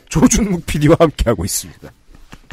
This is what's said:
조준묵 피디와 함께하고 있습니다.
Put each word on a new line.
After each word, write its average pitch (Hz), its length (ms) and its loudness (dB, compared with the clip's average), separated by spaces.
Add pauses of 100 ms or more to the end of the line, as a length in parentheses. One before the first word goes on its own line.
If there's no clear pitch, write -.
(140)
조준묵 180 540 0
피디와 151 320 2
함께하고 120 440 0
있습니다. - 460 -10 (640)